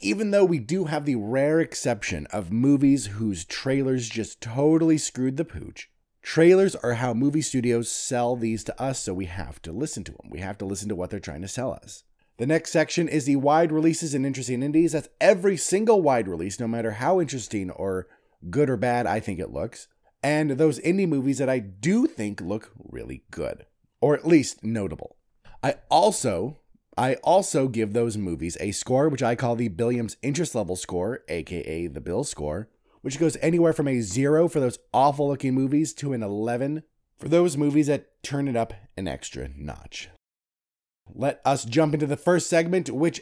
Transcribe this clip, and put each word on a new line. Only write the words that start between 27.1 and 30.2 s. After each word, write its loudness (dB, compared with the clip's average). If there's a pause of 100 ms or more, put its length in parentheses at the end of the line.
also 4
give -2
those 0
movies -4
a -2
score, 0
which -2
I 2
call -2
the 0
Billiams -2